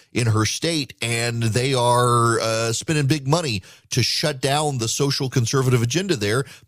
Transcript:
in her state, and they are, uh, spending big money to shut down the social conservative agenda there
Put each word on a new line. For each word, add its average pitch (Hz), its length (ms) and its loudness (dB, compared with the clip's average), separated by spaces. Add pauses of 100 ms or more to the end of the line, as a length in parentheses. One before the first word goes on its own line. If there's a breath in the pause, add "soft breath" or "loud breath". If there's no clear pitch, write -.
(120)
in 117 160 0
her 107 160 2
state, 160 580 -4
and 117 400 -2
they 123 320 0
are, 120 680 4
uh, 113 320 0
spending 151 340 -2
big 143 200 0
money 139 360 0 (280 loud breath)
to 123 120 0
shut 151 380 -2
down 143 380 0
the 113 100 -2
social 139 400 -2
conservative 123 540 2
agenda 156 340 -2
there 107 280 0 (240 loud breath)